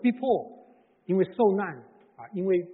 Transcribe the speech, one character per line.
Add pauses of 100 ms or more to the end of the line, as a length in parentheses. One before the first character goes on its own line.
逼
迫， (840)
因
为
受
难 (500)
啊，
因
为 (180)